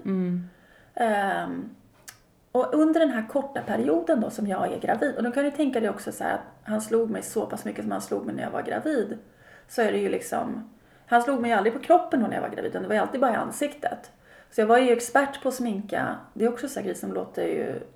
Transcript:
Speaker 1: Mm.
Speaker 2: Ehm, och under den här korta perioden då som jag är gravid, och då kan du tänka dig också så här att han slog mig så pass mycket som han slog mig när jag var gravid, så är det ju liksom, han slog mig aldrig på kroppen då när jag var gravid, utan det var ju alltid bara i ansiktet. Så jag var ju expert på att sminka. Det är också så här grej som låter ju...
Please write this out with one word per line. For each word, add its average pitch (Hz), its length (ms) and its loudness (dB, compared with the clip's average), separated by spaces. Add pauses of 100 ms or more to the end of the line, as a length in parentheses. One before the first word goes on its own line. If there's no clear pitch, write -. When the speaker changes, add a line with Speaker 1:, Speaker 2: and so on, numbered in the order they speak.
Speaker 1:
Mm. 180 440 0 (460)
Speaker 2:
Ehm, 190 720 0 (840)
och 247 220 2
under 311 260 4
den 311 100 6
här 226 180 -2
korta 269 340 -4
perioden 277 600 2
då - 80 -2
som 208 180 -4
jag 185 260 0
är - 60 -4
gravid, 226 360 0
och - 80 -2
då 240 80 0
kan 277 120 0
du 285 80 0
tänka 285 280 0
dig 220 100 2
också 202 220 -6
så - 120 -8
här 180 100 0
att - 360 -8
han 214 120 -2
slog 226 280 2
mig 196 120 -4
så 214 240 -2
pass 214 200 -6
mycket 214 180 -6
som 214 80 -2
han 196 100 -2
slog - 240 -4
mig - 100 -4
när - 80 -4
jag - 80 -4
var - 100 -4
gravid, 226 560 -2 (500)
så - 140 -2
är 208 100 2
det 202 60 2
ju 202 120 0
liksom, - 600 -4 (360)
han 240 160 4
slog 247 200 0
mig 233 120 0
aldrig 226 200 4
på 269 60 -6
kroppen 330 420 4
då 214 60 2
när 180 80 -2
jag - 60 -2
var - 80 -4
gravid, - 200 -4
utan 185 120 -6
det 190 60 -6
var 208 80 0
ju 208 60 4
alltid - 200 -2
bara 254 100 4
i 214 40 0
ansiktet. - 760 -4 (400)
Så - 100 2
jag 220 60 4
var 233 100 8
ju 254 160 6
expert 269 500 2
på 262 60 0
att 254 60 0
sminka. 202 600 -2 (180)
Det - 120 0
är 240 80 4
också - 140 -6
så - 120 -8
här 202 60 -6
grej 180 100 -4
som 190 180 -8
låter 185 300 -4
ju... - 360 -4 (160)